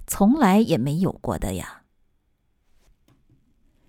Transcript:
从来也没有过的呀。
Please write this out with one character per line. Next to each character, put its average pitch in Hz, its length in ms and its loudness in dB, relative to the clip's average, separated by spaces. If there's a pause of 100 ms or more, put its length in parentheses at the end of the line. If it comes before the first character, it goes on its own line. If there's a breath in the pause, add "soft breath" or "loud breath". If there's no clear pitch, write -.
从 202 260 2
来 208 260 4
也 165 200 0
没 143 180 -4
有 175 140 -2
过 - 260 -8
的 95 160 -6
呀。 - 300 -12 (2000)